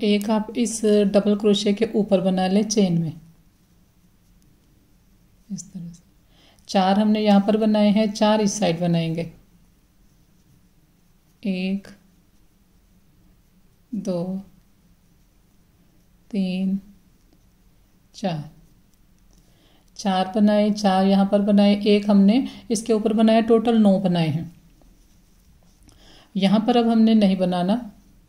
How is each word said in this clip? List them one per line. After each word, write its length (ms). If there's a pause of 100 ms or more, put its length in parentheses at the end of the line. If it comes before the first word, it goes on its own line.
एक 260
आप 280
इस 260
डबल 540
क्रोशिया 360
के 200
ऊपर 280
बना 260
लें 180
चेन 360
में। 120 (2250)
इस 140
तरह 240
से 140 (680)
चार 300
हमने 220
यहाँ 200
पर 160
बनाए 320
हैं, 220
चार 300
इस 180
साइड 220
बनाएंगे, 500 (2000)
एक, 440 (2000)
दो, 500 (1900)
तीन, 480 (1400)
चार, 340 (1500)
चार 380
बनाए, 360
चार 340
यहाँ 220
पर 140
बनाए, 360
एक 320
हमने 380 (240)
इसके 220
ऊपर 200
बनाया, 300
टोटल 340
नौ 220
बनाए 280
हैं। 240 (1800)
यहाँ 260
पर 160
अब 100
हमने 280
नहीं 220
बनाना, 380 (540)